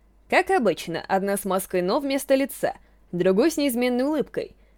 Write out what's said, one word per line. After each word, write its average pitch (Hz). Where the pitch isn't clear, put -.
Как 339
обычно, 185
одна 196
с -
маской 185
«но» 196
вместо 269
лица, -
другой 190
с -
неизменной 247
улыбкой. -